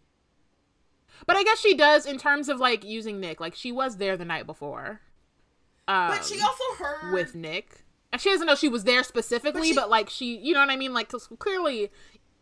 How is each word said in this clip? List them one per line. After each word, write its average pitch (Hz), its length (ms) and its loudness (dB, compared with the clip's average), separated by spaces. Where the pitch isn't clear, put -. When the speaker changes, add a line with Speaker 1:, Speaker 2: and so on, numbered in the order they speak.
Speaker 1:
But 349 80 4
I 403 80 4
guess 440 160 4
she 403 160 6
does 294 320 6
in 277 100 -4
terms 285 320 0
of, 262 100 -2
like, 240 240 2
using 214 360 -8
Nick. 170 200 -8
Like, 170 160 -8
she 247 160 -10
was 254 260 -4
there 190 200 -2
the 170 80 -10
night 165 220 -6
before. 147 540 -12
Um, 185 220 2
Speaker 2:
But - 160 -2
she 403 160 -6
also 427 220 0
heard 554 340 -6
Speaker 1:
with 180 220 -2
Nick. 165 480 -10
And 247 80 -2
she 403 120 0
doesn't 330 160 2
know 302 80 6
she 302 140 2
was 233 140 -2
there 247 200 4
specifically, 247 580 -4
Speaker 2:
But 320 60 0
she 320 80 4
Speaker 1:
but, 233 140 0
like, 214 200 2
she, 240 280 -8
you 294 160 -2
know 285 60 4
what 277 120 4
I 269 60 -2
mean? 262 160 -4
Like, 226 160 -4
'cause - 180 -12
clearly 302 520 -2